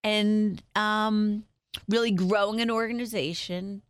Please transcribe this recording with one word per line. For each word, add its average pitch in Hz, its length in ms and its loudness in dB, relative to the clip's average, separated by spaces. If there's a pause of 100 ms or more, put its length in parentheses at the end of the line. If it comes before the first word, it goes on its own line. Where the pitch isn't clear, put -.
and, 214 580 2 (120)
um, 214 680 0 (440)
really 233 220 2
growing 202 500 2
an 233 100 0
organization. 202 1200 -4